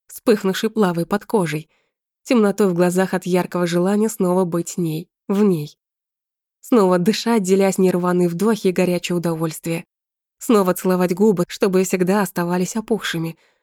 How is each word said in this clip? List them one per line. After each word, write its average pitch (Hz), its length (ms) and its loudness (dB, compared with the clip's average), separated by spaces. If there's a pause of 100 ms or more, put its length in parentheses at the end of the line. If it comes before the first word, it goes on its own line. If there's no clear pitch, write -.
вспыхнувший 202 640 0
плавой 180 360 0
под 202 200 -4
кожей, 156 440 -2 (540)
темнотой 208 460 2
в 180 40 0
глазах 180 400 0
от 180 120 -4
яркого 175 420 -2
желания 196 420 0
снова 185 360 0
быть 170 240 -4
с - 80 -12
ней, 165 320 -4 (180)
в 202 160 0
ней. 165 340 0 (840)
Снова 185 360 2
дышать, 208 460 0
делясь 190 340 2
нерваные 180 500 2
вдохи 196 400 -2
и 185 40 0
горячее 175 460 -2
удовольствие. 165 680 -4 (540)
Снова 196 340 2
целовать 180 400 0
губы, 180 340 2
чтобы 190 360 0
всегда 185 380 0
оставались 180 540 -4
опухшими. 175 640 -4 (260)